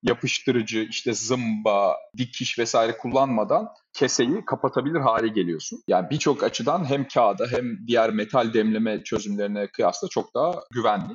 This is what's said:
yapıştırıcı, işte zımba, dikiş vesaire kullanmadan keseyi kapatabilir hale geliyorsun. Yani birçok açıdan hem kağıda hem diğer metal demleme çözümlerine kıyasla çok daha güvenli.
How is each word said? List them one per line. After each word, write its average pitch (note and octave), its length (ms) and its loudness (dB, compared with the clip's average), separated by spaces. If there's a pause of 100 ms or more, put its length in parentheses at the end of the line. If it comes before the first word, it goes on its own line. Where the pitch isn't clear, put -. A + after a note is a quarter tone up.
yapıştırıcı, A#2 840 0
işte - 240 -4
zımba, A2 800 2 (220)
dikiş A#2+ 420 -6
vesaire A2+ 380 2
kullanmadan C3 680 0 (260)
keseyi C3+ 520 0
kapatabilir C#3 540 -2
hale A2+ 280 2
geliyorsun. F2 600 -4
Yani F#2 220 2
birçok C#3+ 340 0
açıdan C#3 460 -2
hem C#3 180 0
kağıda G#2+ 440 2
hem A#2+ 360 -4
diğer A2+ 220 4
metal A2 440 0
demleme A2 500 2
çözümlerine G#2 640 -4
kıyasla G2 400 0
çok - 280 -6
daha D3+ 180 0 (180)
güvenli. A2 440 0